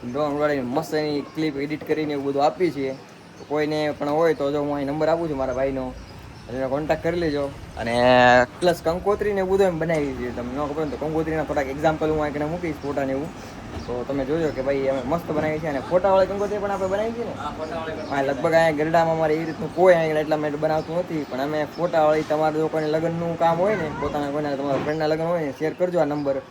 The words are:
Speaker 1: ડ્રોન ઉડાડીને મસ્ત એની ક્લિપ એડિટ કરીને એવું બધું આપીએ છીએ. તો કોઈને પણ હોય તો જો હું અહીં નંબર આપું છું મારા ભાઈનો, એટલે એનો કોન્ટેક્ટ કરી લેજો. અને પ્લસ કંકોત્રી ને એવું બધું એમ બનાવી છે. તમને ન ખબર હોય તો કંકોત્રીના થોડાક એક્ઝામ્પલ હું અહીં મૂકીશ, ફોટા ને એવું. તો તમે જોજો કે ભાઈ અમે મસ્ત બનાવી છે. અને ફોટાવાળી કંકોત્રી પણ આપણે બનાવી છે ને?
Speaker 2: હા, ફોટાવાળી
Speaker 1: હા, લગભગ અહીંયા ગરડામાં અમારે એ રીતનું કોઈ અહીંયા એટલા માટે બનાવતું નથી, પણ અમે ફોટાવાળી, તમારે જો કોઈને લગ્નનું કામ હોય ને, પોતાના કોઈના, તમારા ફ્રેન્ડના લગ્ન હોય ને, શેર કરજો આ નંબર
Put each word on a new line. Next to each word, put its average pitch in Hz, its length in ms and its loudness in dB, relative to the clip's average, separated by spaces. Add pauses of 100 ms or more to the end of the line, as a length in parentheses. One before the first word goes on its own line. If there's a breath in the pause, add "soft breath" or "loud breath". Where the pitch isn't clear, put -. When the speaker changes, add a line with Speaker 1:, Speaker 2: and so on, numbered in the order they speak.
(120)
Speaker 1:
ડ્રોન 143 200 0
ઉડાડીને 147 300 0
મસ્ત 147 320 -2
એની 151 260 0
ક્લિપ 156 360 -4
એડિટ 147 320 -6
કરીને 156 240 0
એવું 139 120 -4
બધું 139 200 2
આપીએ 160 260 2
છીએ. 135 220 -4 (460)
તો - 100 -16
કોઈને 151 500 0
પણ 147 100 -2
હોય 156 260 4
તો 143 180 0
જો 147 100 0
હું 143 120 -2
અહીં 143 120 -2
નંબર 156 220 0
આપું 165 200 2
છું 147 80 -2
મારા 127 180 -2
ભાઈનો, 131 380 -2 (560)
એટલે 123 100 -6
એનો 131 100 -2
કોન્ટેક્ટ 151 340 -2
કરી 170 180 0
લેજો. 143 300 0 (280)
અને 117 240 0 (580)
પ્લસ 170 240 2
કંકોત્રી 196 480 0
ને 196 80 0
એવું 190 140 2
બધું 196 120 6
એમ 170 120 0
બનાવી 156 360 0
છે. 120 220 -6
તમને 123 220 -6
ન 147 80 -2
ખબર 143 80 -6
હોય 151 160 -2
તો 123 60 -6
કંકોત્રીના 156 480 -2
થોડાક 143 220 -2
એક્ઝામ્પલ 156 440 0
હું 151 120 0
અહીં 147 280 -2
મૂકીશ, 170 320 -4
ફોટા 139 220 -2
ને 135 80 -2
એવું. 143 160 -4 (580)
તો 120 220 -6
તમે 139 160 -2
જોજો 156 240 0
કે 127 140 -4
ભાઈ 135 260 0
અમે 135 180 0
મસ્ત 165 260 -2
બનાવી 156 260 -2
છે. 160 100 -4
અને 139 120 -2
ફોટાવાળી 185 460 4
કંકોત્રી 202 320 -2
પણ 202 120 -4
આપણે 190 160 -2
બનાવી 208 260 -2
છે 233 120 -6
ને? 190 100 -6
Speaker 2:
હા, - 240 -8
ફોટાવાળી 156 520 -8
Speaker 1:
હા, 139 120 0
લગભગ 139 300 0
અહીંયા 160 320 4
ગરડામાં 165 320 4
અમારે 160 180 2
એ 160 100 -2
રીતનું 160 300 -6
કોઈ 180 200 8
અહીંયા 156 260 2
એટલા 156 160 0
માટે 151 200 -2
બનાવતું 156 420 0
નથી, 165 320 -4
પણ 127 100 -4
અમે 151 240 -2
ફોટાવાળી, 156 580 2
તમારે 156 320 0
જો 156 140 2
કોઈને 156 200 -2
લગ્નનું 165 500 -2
કામ 165 180 4
હોય 202 200 2
ને, 160 140 -4 (100)
પોતાના 143 300 -2
કોઈના, 147 240 -2
તમારા 139 240 -2
ફ્રેન્ડના 151 280 0
લગ્ન 156 180 0
હોય 170 160 0
ને, 143 180 -4
શેર 160 140 -2
કરજો 175 280 0
આ 151 40 4
નંબર 143 320 -2 (140)